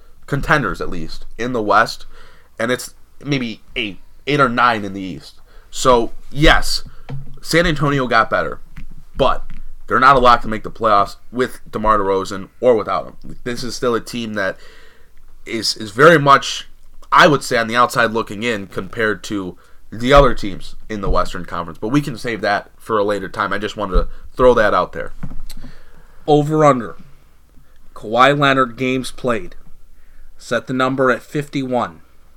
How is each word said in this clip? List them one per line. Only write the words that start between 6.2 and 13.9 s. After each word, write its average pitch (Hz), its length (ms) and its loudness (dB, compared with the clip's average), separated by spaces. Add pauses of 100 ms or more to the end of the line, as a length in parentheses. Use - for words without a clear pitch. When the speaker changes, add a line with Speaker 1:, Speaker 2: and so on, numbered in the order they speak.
Speaker 1:
yes, 139 540 4 (580)
San 165 240 2
Antonio 143 400 0
got 113 240 2
better, 90 300 -2 (540)
but 120 300 2 (420)
they're 123 120 2
not 135 160 6
a 127 60 4
lock 120 220 6
to 110 60 -6
make 104 140 -4
the 90 80 -8
playoffs 101 460 2 (160)
with 120 360 -4
DeMar 107 300 2
DeRozan 95 500 -2 (120)
or 123 160 6
without 92 300 -2
him. - 360 -12
This 123 220 -6
is 113 100 -6
still 120 220 0